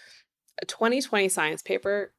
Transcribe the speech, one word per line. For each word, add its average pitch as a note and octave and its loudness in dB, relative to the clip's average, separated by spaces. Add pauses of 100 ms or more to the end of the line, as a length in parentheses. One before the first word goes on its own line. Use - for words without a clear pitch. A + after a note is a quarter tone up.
(600)
A - -8
twenty A#3+ 2
twenty G3+ 2
science D#3+ 0
paper G3 -2